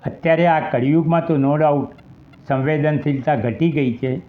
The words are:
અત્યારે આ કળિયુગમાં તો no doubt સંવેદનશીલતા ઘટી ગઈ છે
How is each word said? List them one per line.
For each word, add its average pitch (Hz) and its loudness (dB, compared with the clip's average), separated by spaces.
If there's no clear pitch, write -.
અત્યારે 165 0
આ 156 2
કળિયુગમાં 160 0
તો 165 0
no 139 2
doubt 147 0
સંવેદનશીલતા 143 0
ઘટી 123 -2
ગઈ 131 -2
છે 131 -4